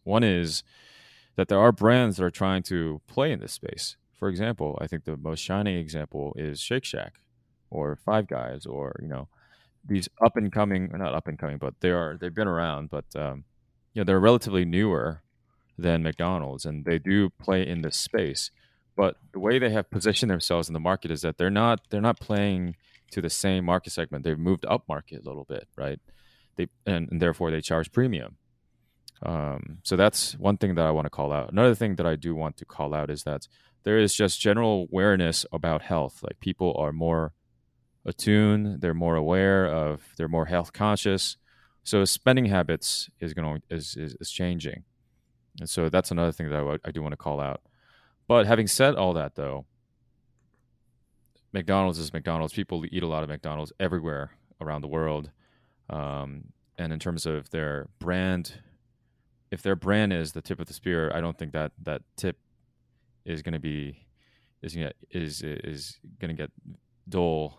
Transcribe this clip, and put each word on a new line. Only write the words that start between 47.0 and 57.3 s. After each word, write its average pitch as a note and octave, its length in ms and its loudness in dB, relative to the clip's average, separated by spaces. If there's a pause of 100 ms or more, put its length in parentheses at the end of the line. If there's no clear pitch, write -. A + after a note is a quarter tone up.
wanna D2 140 -6
call D2 240 -4
out. C#2 220 -6 (640)
But A#2 180 6
having A2 200 4
said C3+ 300 4
all F2+ 180 2
that, D2 200 -4
though, C#2 300 -6 (1900)
McDonald's F#2+ 460 2
is D#2 140 -6
McDonald's. D#2+ 400 -2
People E2+ 380 -4
eat F2 120 -4
a E2+ 40 -2
lot D#2 160 -2
of D2+ 60 -6
McDonald's D2+ 520 -8
everywhere D#2+ 520 -4 (280)
around D2+ 220 -6
the D2 60 -10
world. D2+ 420 -2 (580)
Um, C#2+ 640 -8 (240)
and E2 160 -6
in D#2+ 60 -6
terms E2+ 260 -6
of D2+ 260 -6